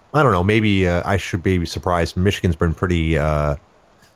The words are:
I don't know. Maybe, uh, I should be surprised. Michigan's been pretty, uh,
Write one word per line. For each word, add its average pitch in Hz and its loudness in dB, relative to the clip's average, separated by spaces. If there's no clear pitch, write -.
I 151 2
don't 123 4
know. 90 2
Maybe, 101 2
uh, 87 0
I 98 0
should 90 -6
be 90 0
surprised. 85 -2
Michigan's 92 0
been 85 0
pretty, 82 0
uh, 76 0